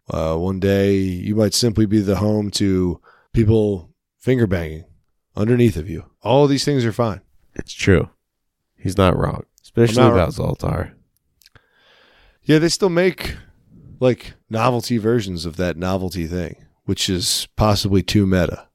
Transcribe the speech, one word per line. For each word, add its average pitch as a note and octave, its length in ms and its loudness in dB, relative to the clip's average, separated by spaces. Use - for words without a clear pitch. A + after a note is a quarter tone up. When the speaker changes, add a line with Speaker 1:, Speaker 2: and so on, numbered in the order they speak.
Speaker 1:
Uh, D#2+ 280 -2
one F#2 220 -4
day G2 380 2
you F#2+ 400 -2
might G#2+ 160 2
simply A2 320 0
be G#2 160 2
the G2 160 0
home G#2 360 -2
to F#2 460 0
people G#2+ 560 2
finger B2 300 0
banging E2+ 400 -6
underneath A#2 400 2
of D#2+ 140 -8
you. - 160 -10
All C3+ 240 4
these C#3 180 0
things C#3 220 0
are A2 60 -2
fine. A2 280 -4
Speaker 2:
It's - 200 -14
true. - 340 2
He's F#2 200 -6
not F#2 200 4
wrong, - 280 -4
especially A#2 400 2
Speaker 1:
I'm A#2+ 140 6
not F2 140 0
Speaker 2:
about - 80 -12
Speaker 1:
wrong. E2+ 180 -4
Speaker 2:
Zoltar. - 360 -4
Speaker 1:
Yeah, D3+ 160 4
they D#3+ 120 2
still G3 180 0
make, F3 480 -2
like, B2 320 0
novelty A#2 480 0
versions G2+ 480 -2
of D#2 120 -8
that F2 200 -2
novelty F2+ 500 -4
thing, E2+ 380 -8
which - 240 -4
is - 360 -2
possibly G2+ 460 2
too G2+ 240 0
meta. F#2 480 0